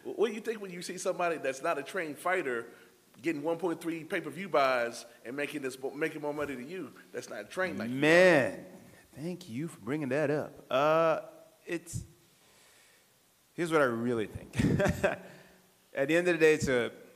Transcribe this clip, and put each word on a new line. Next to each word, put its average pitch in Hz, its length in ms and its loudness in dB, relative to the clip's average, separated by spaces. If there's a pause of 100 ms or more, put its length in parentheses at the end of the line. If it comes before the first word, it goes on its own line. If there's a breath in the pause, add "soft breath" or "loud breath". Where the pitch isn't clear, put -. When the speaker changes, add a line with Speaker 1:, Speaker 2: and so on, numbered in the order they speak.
Speaker 1:
what 185 260 0
do 220 40 -6
you 220 80 -8
think 226 180 -6
when 196 120 -10
you 175 100 -10
see 170 160 -10
somebody 175 400 -2
that's 135 240 -4
not 165 160 -2
a 143 60 -6
trained 160 340 -8
fighter 143 480 -2 (560 loud breath)
getting 143 220 -2
one 165 140 0
point 165 220 -2
three 165 240 -6
pay-per-view 160 460 -6
buys 127 560 2 (200 loud breath)
and 123 120 -8
making 143 240 -6
this, 127 160 -6 (180)
making 151 260 -4
more 147 120 -4
money 143 220 -4
than 123 120 -10
you 170 240 -10 (220 loud breath)
that's - 160 -10
not 107 220 -12
trained 180 260 -4
like 113 120 -4
you? 127 60 -4
Speaker 2:
Man, 151 680 6 (500 loud breath)
thank 170 320 -10
you 131 200 -6
for - 140 -14
bringing 135 280 -4
that 139 220 0
up. 143 400 -4
Uh, 156 480 4 (480)
it's, - 360 -8 (1500 soft breath)
here's 165 180 -2
what 160 100 6
I 139 40 6
really 117 420 0
think. - 540 0
<laughs> - 380 0 (760 loud breath)
At 139 140 0
the 160 100 4
end 180 100 4
of 175 60 4
the 165 60 0
day, 156 160 8
it's 151 120 -2
a 123 240 2 (240)